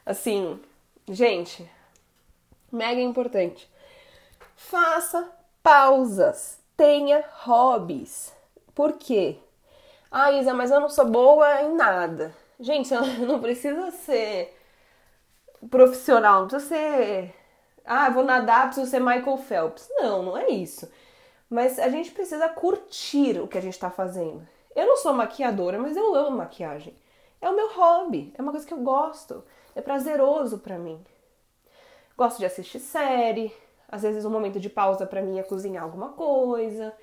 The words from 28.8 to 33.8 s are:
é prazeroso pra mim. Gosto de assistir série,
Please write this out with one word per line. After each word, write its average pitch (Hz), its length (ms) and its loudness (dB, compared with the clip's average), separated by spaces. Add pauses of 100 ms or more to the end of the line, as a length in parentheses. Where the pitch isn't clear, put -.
é - 60 -10
prazeroso 277 760 0
pra 190 200 -12
mim. 165 220 -14 (1160)
Gosto 233 220 -2
de 196 80 -4
assistir 185 340 -10
série, 233 720 -4 (340)